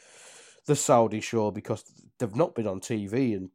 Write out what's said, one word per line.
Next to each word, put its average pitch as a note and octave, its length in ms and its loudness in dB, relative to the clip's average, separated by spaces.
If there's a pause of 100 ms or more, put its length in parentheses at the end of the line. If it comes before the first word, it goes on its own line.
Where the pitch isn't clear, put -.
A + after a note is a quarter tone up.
(680)
the D3 100 2
Saudi A2+ 440 4
show, G#2+ 300 0
because G#2 320 -6 (360)
they've G#2+ 180 -6
not F3 180 2
been A2 140 -4
on F#2+ 100 -4
T G#2 300 -6
V, A#2+ 260 0
and F#2+ 200 -8